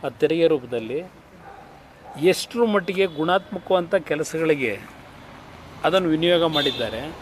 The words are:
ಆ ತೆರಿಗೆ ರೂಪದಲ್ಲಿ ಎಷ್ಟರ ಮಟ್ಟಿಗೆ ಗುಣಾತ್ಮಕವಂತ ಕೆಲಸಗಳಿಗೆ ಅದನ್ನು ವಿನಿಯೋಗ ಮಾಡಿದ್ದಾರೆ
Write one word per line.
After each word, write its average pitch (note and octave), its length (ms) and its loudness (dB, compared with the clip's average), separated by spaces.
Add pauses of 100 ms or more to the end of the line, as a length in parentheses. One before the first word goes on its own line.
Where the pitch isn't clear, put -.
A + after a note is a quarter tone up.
ಆ C#3 40 -4 (120)
ತೆರಿಗೆ D#3+ 320 4
ರೂಪದಲ್ಲಿ A#2+ 460 -4 (1300)
ಎಷ್ಟರ - 320 0 (100)
ಮಟ್ಟಿಗೆ F#3+ 300 0 (140)
ಗುಣಾತ್ಮಕವಂತ F3+ 760 0 (140)
ಕೆಲಸಗಳಿಗೆ D3+ 640 0 (1120)
ಅದನ್ನು F3+ 280 2
ವಿನಿಯೋಗ E3+ 300 4 (120)
ಮಾಡಿದ್ದಾರೆ B2 460 -2 (180)